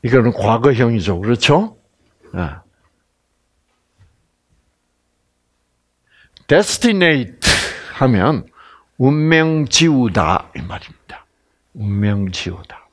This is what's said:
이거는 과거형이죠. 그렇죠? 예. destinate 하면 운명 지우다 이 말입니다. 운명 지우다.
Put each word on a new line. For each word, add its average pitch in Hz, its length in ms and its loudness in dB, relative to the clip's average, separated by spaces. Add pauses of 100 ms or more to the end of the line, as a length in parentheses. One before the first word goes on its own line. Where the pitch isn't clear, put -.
이거는 120 300 2
과거형이죠. 113 880 0
그렇죠? 143 580 0 (560)
예. 78 220 -6 (4000)
destinate 170 920 2 (560)
하면 120 520 2 (500)
운명 156 720 2
지우다 113 880 0
이 - 60 -12
말입니다. - 640 -16 (480)
운명 101 580 -2
지우다. - 600 -12